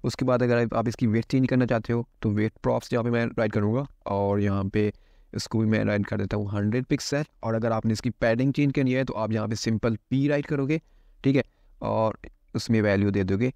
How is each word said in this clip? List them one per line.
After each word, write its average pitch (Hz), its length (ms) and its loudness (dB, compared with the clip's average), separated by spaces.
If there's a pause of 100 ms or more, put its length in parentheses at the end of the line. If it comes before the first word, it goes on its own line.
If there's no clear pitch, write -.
उसके 131 220 -2
बाद 123 180 4
अगर 120 200 4
आप, 113 100 -2
आप 113 140 0
इसकी 123 200 0
विड्थ 113 240 2
चेंज 131 160 4
करना 127 180 2
चाहते 117 280 -2
हो, 117 140 -2 (140)
तो 113 80 0
विड्थ 104 240 0 (100)
प्रॉप्स 120 300 -2
यहाँ 117 100 0
पे 120 60 0
मैं 117 160 0
राइट 110 260 -2
करूँगा 113 360 0 (180)
और 101 340 0
यहाँ 98 260 0
पे 104 280 0 (420)
इसको - 240 -2
भी 110 60 2
मैं 110 200 2
राइट 104 200 0
कर 107 120 -6
देता 101 200 -4
हूँ 104 140 -4
हंड्रेड 107 340 -2
पिक्सल। 147 400 -2 (180)
और 113 120 -2
अगर 113 160 0
आपने 110 220 0
इसकी 113 160 -2
पैडिंग 120 440 0
चेंज 143 200 2
करनी 131 200 0
है, 131 100 0
तो 123 100 -6
आप 110 180 -4
यहाँ 107 160 -2
पे 113 80 -4
सिंपल 113 420 -2 (120)
पी 135 180 2
राइट 143 180 0
करोगे, 147 360 -2 (420)
ठीक 135 120 4
है, 127 80 2 (380)
और 110 360 -2 (380)
उसमें 113 260 2
वैल्यू 101 300 4
दे 98 120 2
दोगे 98 320 0